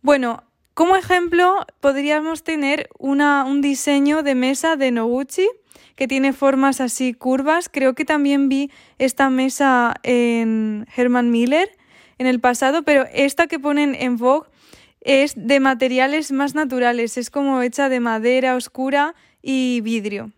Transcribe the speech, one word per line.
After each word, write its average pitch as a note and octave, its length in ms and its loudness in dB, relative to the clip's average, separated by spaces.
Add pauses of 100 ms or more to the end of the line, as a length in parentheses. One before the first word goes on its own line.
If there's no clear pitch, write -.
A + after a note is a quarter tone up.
Bueno, B3+ 420 0 (300)
como F4+ 240 4
ejemplo F4+ 680 2 (140)
podríamos D4+ 640 -2
tener D4+ 460 -4 (100)
una, C#4 460 2
un C#4 160 -2
diseño C#4+ 640 0
de C#4 120 0
mesa C4+ 400 0
de C4+ 160 0
Noguchi B3 560 -2 (480)
que C4 140 -4
tiene C4+ 240 0
formas C4+ 480 2
así B3+ 320 -2
curvas. C#4 560 -2
Creo C4 240 0
que D4+ 100 -6
también C#4+ 460 0
vi C#4 220 -2 (260)
esta C4+ 320 2
mesa C4 760 2
en A3+ 840 0 (120)
Herman B3 340 2
Miller C4+ 460 0 (400)
en B3+ 100 -2
el B3+ 140 0
pasado, C4+ 420 0
pero C#4+ 300 2
esta C#4 340 0
que E4 100 -6
ponen C#4+ 380 0
en B3 220 -2
Vogue C4 320 0 (500)
es C#4 380 2
de C4 240 2
materiales C4 720 0
más C#4 220 -2
naturales, B3 640 -2
es B3 120 -8
como C4+ 320 0
hecha B3 260 -2
de B3+ 140 0
madera B3 540 0
oscura C#4 600 -2 (260)
y B3+ 380 -2
vidrio. G#3+ 580 -6